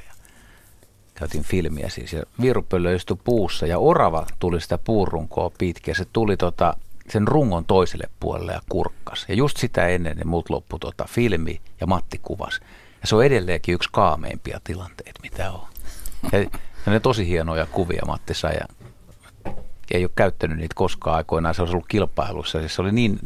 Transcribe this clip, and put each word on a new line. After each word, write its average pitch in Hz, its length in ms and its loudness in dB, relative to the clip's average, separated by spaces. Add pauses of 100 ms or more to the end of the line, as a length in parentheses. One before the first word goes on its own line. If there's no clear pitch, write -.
Ja - 60 -18 (1000)
käytiin 76 300 -2
filmiä 78 460 0
siis. - 240 -10
Ja 76 100 -4 (180)
viirupöllö 95 540 2
istui 92 280 -2
puussa 107 420 2
ja 85 140 2
orava 107 460 4 (140)
tuli 87 220 0
sitä - 160 -2
puurunkoa 87 800 0
pitkin. 87 340 -2
Ja 76 40 -2
se 85 180 -4
tuli 104 240 2
tota, 87 400 2 (320)
sen 104 180 2
rungon 113 380 4
toiselle 92 440 2 (100)
puolelle 85 320 -4
ja 82 180 -6
kurkkas. - 600 -4
Ja 98 60 0
just 143 220 4
sitä 90 300 2
ennen 85 300 0
niin 80 100 -4
mut 85 220 -2
loppui 82 300 -6
tota - 300 -8
filmi 92 520 0 (200)
ja 85 60 -2
Matti - 360 0
kuvasi. - 380 -6 (400)
Ja - 60 -6
se 110 80 4
on 120 100 8
edelleenkin 90 500 2
yksi - 160 -2
kaameimpia - 720 0
tilanteita, - 600 -12
mitä 95 280 -4
on. - 160 -6 (640)
Ja, 101 80 6 (460)
ja 101 60 2
ne 110 80 4
tosi 110 280 2
hienoja 80 380 0
kuvia 85 420 0
Matti - 260 -4
sai 78 220 -2
ja - 100 -4 (1300)
ei 90 120 2
ole 92 120 2
käyttänyt 87 420 2
niitä 80 180 -6
koskaan 85 420 0
aikoinaan. 82 380 0
Se 87 60 0
olisi 87 140 2
ollut 85 120 -4
kilpailussa. 80 720 0
Siis 78 160 -6
se - 60 0
oli 95 100 0
niin 113 340 2